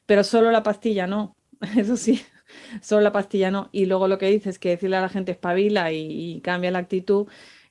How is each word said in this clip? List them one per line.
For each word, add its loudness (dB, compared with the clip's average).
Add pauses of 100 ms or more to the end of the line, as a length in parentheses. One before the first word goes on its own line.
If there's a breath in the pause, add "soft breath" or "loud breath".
pero 6
solo 4
la 4
pastilla -2
no, -4 (240)
<laughs> -6
eso 2
sí, 0 (640 loud breath)
solo 2
la 4
pastilla 0
no. -4
Y 0
luego 2
lo 0
que -2
dices, 0
que -2
decirle 0
a 0
la -2
gente, -6
"Espabila 0
y, -8
y -14
cambia -4
la -2
actitud", -2 (440 loud breath)